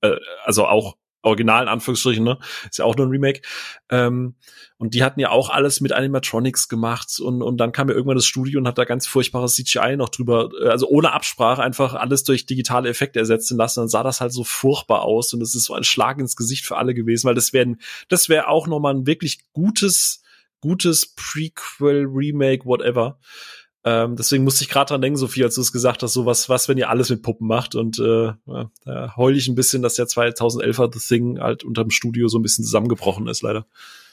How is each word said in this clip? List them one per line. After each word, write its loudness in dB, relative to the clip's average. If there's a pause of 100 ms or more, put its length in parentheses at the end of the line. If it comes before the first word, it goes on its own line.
äh, 4 (280)
also 2
auch 2 (260)
Original 4
in -2
Anführungsstrichen, 0
ne? 0 (300)
Ist -10
ja 2
auch 4
nur 2
ein 0
Remake. 0 (480)
Ähm, 0 (440)
und -6
die 2
hatten 0
ja 2
auch 4
alles 0
mit 0
Animatronics -2
gemacht -4
und, -2
und -2
dann 2
kam -2
ja 2
irgendwann 2
das 2
Studio -2
und 0
hat -2
da 4
ganz -4
furchtbares 0
C -2
G -2
I 2
noch -2
drüber, 0 (100)
äh, 4
also 2
ohne 4
Absprache 0
einfach -2
alles -2
durch 0
digitale -2
Effekte -2
ersetzen 0
lassen. 0
Dann -2
sah 0
das -2
halt -4
so -6
furchtbar 0
aus 0
und -4
es -4
ist 0
so -6
ein -4
Schlag 2
ins -4
Gesicht -6
für -6
alle -2
gewesen, 0
weil 4
das -2
wär 4
ein, -2 (280)
das 2
wär 4
auch 2
nochmal 0
ein -2
wirklich -2 (140)
gutes, 0 (360)
gutes 0
Prequel, -2
Remake, 0
whatever. 0 (640)
Ähm, 0
deswegen 0
musste 2
ich -8
grad 2
dran -2
denken, 0
Sophie, 0
als 2
du -2
es -2
gesagt 0
hast, -2
so 0
was, 0
was, 0
wenn 2
ihr 0
alles 2
mit -2
Puppen -4
macht -2
und, -4
äh, 2 (200)
ja, -10 (140)
da -10
heul 4
ich 0
ein 0
bisschen, 0
dass 0
der -2
zweitausendelfer 0
The -10
Thing 0
halt -4
unterm -2
Studio 0
so 2
ein 2
bisschen 0
zusammengebrochen 0
ist, -6
leider. -4 (460)